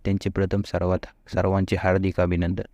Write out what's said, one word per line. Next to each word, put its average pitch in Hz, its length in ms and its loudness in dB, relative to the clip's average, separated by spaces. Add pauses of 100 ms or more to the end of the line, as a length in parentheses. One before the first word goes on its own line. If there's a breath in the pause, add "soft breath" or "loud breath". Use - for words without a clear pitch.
त्यांचे 98 240 0
प्रथम 98 320 0
सर्वात, 90 440 -2 (280)
सर्वांचे 95 460 0
हार्दिक 95 400 2
अभिनंदन. 87 440 0 (100)